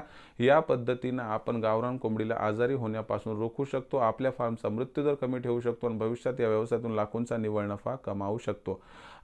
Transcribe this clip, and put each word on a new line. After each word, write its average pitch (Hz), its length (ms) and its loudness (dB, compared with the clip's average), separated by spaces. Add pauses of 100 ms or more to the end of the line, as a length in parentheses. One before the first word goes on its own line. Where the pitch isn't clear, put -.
(400)
या 135 200 8
पद्धतीनं 123 640 0
आपण 110 320 -2
गावरान 113 420 0
कोंबडीला 110 420 0
आजारी 110 340 2
होण्यापासून 110 640 -2
रोखू 117 280 -2
शकतो, 135 320 -2
आपल्या 127 340 2
फार्मचा 117 380 -2
मृत्यूदर 135 440 0
कमी 127 260 -2
ठेवू 120 200 0
शकतो 120 280 0
आणि 113 100 -2
भविष्यात 117 440 -2
या 113 60 4
व्यवसायातून 113 440 2
लाखोंचा 113 460 -2
निव्वळ 107 260 0
नफा 104 320 -4
कमावू 101 420 -4
शकतो. - 440 -6 (420)